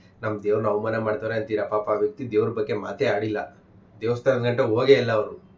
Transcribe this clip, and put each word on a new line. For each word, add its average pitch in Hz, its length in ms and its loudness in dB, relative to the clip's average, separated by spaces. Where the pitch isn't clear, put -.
ನಮ್ 107 200 -4
ದೇವ್ರನ್ನ 107 260 0
ಅವಮಾನ 110 300 0
ಮಾಡ್ತಾನೆ 110 360 -2
ಅಂತೀರಾ. 107 300 -2
ಪಾಪ 107 260 -2
ಆ - 20 2
ವ್ಯಕ್ತಿ 104 380 -2
ದೇವ್ರ 110 200 2
ಬಗ್ಗೆ 107 220 -4
ಮಾತೇ 101 340 -2
ಆಡಿಲ್ಲ, 104 500 -2
ದೇವಸ್ಥಾನದ 120 420 0
ಗಂಟ 120 180 0
ಹೋಗೇ 123 320 4
ಇಲ್ಲ 120 200 4
ಅವರು. - 320 -2